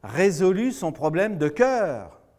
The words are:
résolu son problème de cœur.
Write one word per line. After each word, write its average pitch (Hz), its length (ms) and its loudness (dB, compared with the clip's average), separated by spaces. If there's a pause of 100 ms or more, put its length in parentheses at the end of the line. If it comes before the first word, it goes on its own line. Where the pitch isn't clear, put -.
résolu 185 680 2
son 175 200 -4
problème 175 460 -2
de 147 120 0
cœur. 170 680 0 (200)